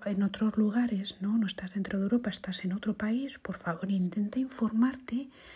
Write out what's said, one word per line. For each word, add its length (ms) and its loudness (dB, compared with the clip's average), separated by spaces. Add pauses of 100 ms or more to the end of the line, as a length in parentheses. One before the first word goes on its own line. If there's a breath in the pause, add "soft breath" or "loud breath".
en 180 2
otros 340 2
lugares, 600 2
¿no? 180 2
No 80 4
estás 280 -6
dentro 260 -2
de 40 2
Europa, 260 2
estás 340 -6
en 100 0
otro 220 -2
país, 420 -2
por 200 -8
favor, 340 -4
intenta 480 0
informarte 920 0 (260 loud breath)